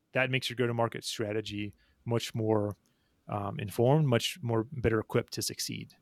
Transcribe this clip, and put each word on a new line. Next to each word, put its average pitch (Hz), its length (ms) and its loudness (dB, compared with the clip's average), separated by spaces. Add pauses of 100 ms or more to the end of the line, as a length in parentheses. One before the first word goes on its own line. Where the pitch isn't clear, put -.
(140)
that 131 180 0
makes 131 180 -2
your 120 60 -8
go-to-market 117 480 0
strategy 104 680 -4 (320)
much 117 280 -2
more, 107 420 2 (540)
um, 101 300 -4
informed, 123 480 4
much 117 340 0
more 113 300 0
better 113 280 2
equipped - 340 -2
to - 80 -6
succeed. - 600 -8